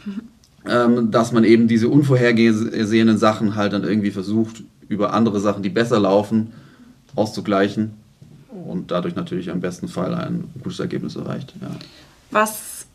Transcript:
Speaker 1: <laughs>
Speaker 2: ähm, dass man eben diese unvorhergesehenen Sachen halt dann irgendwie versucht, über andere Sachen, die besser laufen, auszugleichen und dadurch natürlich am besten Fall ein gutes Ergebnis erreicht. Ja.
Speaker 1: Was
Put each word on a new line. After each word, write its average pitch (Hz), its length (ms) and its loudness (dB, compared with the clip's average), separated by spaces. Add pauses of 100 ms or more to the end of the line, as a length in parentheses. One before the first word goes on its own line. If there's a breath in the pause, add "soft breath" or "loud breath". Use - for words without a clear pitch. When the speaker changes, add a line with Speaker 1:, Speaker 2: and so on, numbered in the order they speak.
Speaker 1:
<laughs> - 640 -16
Speaker 2:
ähm, 120 420 2
dass 113 200 0
man 113 120 4
eben 113 240 6
diese 113 220 2
unvorhergesehenen 113 1300 4
Sachen 107 380 2
halt 104 180 0
dann 101 100 -2
irgendwie 101 280 0
versucht, 104 520 -4 (240)
über 101 260 -2
andere 107 260 2
Sachen, 101 240 -2
die 101 60 -2
besser 117 300 0
laufen, 104 540 2 (640 loud breath)
auszugleichen 101 760 0 (760)
und 90 240 -8
dadurch 87 240 -4
natürlich 90 360 -6
am 85 100 -4
besten - 260 -8
Fall - 260 -4
ein - 320 -6 (180)
gutes - 160 -10
Ergebnis - 360 -8
erreicht. - 460 -10
Ja. - 100 -12 (600 loud breath)
Speaker 1:
Was - 640 -4